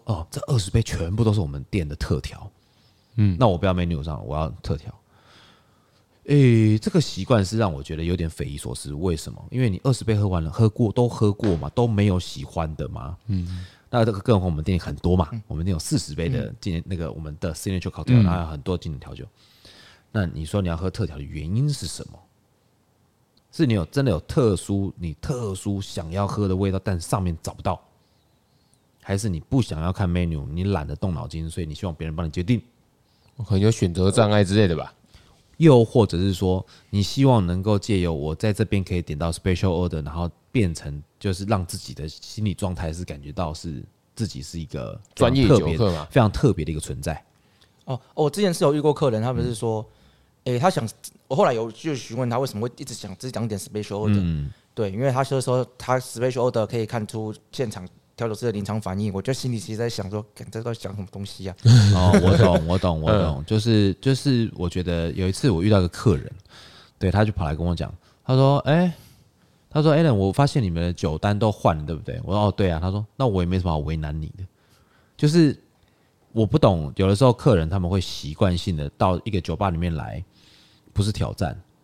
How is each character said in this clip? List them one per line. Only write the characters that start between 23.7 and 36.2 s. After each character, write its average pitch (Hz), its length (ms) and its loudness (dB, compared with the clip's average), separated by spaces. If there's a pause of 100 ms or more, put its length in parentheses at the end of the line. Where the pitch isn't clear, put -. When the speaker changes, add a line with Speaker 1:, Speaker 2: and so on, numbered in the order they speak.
Speaker 1:
有， 87 100 2
真 - 180 -2
的 131 80 2
有 85 100 2
特 120 360 2
殊， 98 400 -4
你 82 240 -6
特 120 340 -6
殊 101 240 -4
想 87 320 -10
要 98 160 -2
喝 101 220 -2
的 92 80 0
味 98 160 0
道， 95 100 -2
但 95 160 -2
上 98 240 -2
面 87 200 -2
找 - 100 -10
不 - 80 -20
到？ 95 180 -4 (1200)
还 98 160 -4
是 107 100 -4
你 82 120 -4
不 135 200 0
想 80 220 -4
要 90 100 -2
看 95 180 0
menu， 82 400 -2
你 87 140 -4
懒 92 220 -2
得 73 100 -8
动 95 160 -4
脑 80 160 -6
筋， 80 220 -6
所 87 120 -8
以 80 40 -6
你 76 80 -10
希 - 100 -10
望 85 100 -6
别 80 120 -8
人 78 100 -6
帮 85 100 -4
你 76 40 -4
决 90 120 -4
定？ 107 200 0 (760)
Speaker 2:
可 107 140 -10
能 95 100 4
有 107 100 6
选 95 220 0
择 95 180 2
障 107 200 4
碍 104 120 6
之 95 120 2
类 104 120 6
的 85 80 2
吧。 69 200 -8 (640)
Speaker 1:
又 135 260 8
或 110 220 4
者 85 100 -4
是 95 160 2